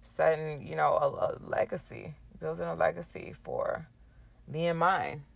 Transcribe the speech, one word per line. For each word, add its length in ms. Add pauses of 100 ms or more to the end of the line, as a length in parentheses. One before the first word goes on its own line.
setting, 640
you 100
know, 180
a, 120
a 240 (160)
legacy, 680 (260)
building 240
a 100
legacy 680
for 440 (640)
me 180
and 120
mine 440 (140)